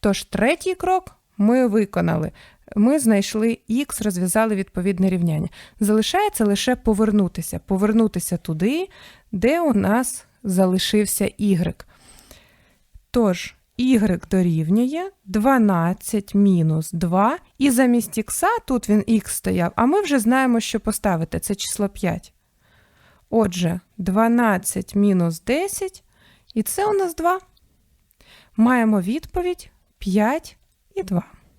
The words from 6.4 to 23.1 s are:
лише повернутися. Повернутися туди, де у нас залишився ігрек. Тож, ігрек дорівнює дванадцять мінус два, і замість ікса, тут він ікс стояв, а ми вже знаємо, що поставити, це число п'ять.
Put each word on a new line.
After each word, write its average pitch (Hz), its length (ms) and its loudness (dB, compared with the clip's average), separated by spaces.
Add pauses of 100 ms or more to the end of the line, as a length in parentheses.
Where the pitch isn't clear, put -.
лише 208 320 0
повернутися. 202 840 0
Повернутися 202 800 0
туди, 220 520 -2 (440)
де 233 280 2
у 294 140 2
нас 208 500 0 (180)
залишився 190 840 0
ігрек. 180 600 -2 (1200)
Тож, 208 440 0 (220)
ігрек 220 520 2
дорівнює 196 840 0 (140)
дванадцять 202 1080 0
мінус 170 580 2
два, 185 460 0 (200)
і 277 120 2
замість 240 480 2
ікса, - 300 -2 (180)
тут - 220 -4
він 208 180 2
ікс 220 280 0
стояв, 180 420 -2
а 233 100 2
ми 359 140 2
вже 285 180 0
знаємо, 240 420 2
що - 200 -6
поставити, 170 600 -2
це - 140 -6
число - 340 -4
п'ять. 180 440 -6 (1000)